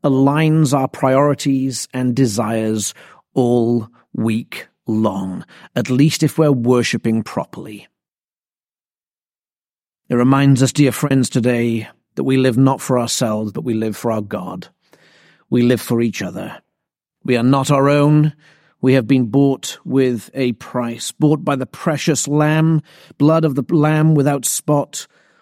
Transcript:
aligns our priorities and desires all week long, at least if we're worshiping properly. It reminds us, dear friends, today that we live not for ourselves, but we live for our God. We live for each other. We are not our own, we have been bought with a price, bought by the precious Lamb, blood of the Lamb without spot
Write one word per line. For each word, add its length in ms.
aligns 720
our 120
priorities 1040
and 220
desires 800
all 540
week 540
long, 600
at 140
least 340
if 140
we're 140
worshiping 720
properly. 640
It 60
reminds 460
us, 120
dear 180
friends, 380
today 580
that 100
we 120
live 200
not 240
for 180
ourselves, 540
but 100
we 100
live 240
for 140
our 100
God. 460
We 140
live 180
for 200
each 200
other. 400
We 140
are 60
not 280
our 180
own, 460
we 120
have 120
been 200
bought 580
with 480
a 180
price, 600
bought 320
by 100
the 100
precious 640
Lamb, 540
blood 280
of 100
the 80
Lamb 400
without 300
spot 640